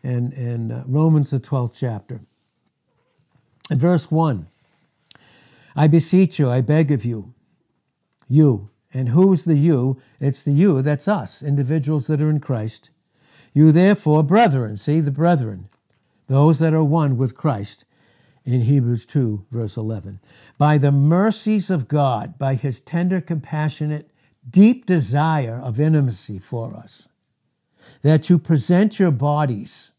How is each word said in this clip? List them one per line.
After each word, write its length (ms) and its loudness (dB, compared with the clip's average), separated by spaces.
and, 300 -4
and, 400 -8
uh, 160 -12
Romans, 440 2
the 100 -2
twelfth 360 -4
chapter. 440 -8
In 80 -2
verse 320 0
one, 380 0
"I 140 4
beseech 500 2
you, 100 2
I 120 0
beg 280 0
of 140 -2
you," 300 -8
you. 400 2
And 160 -4
who's 340 4
the 120 0
you? 460 0
It's 200 -2
the 120 -2
you, 280 4
that's 240 -2
us, 380 -4
individuals 640 -2
that 140 -2
are 80 0
in 100 0
Christ. 520 -8
"You 200 6
therefore, 500 2
brethren," 540 2
see, 240 -2
"the 100 -2
brethren, 560 -2
those 320 4
that 140 2
are 80 2
one 360 0
with 180 -2
Christ," 480 -6
in 160 0
Hebrews 440 0
two, 460 -4
verse 240 -8
eleven, 460 -10
"By 200 4
the 160 2
mercies 760 0
of 200 -4
God, 480 -2
by 180 -2
his 240 -6
tender, 400 -4
compassionate, 880 -8
deep 380 4
desire 720 -2
of 180 -6
intimacy 600 -2
for 340 -10
us, 340 -20
that 260 2
you 120 4
present 580 0
your 140 2
bodies 880 -4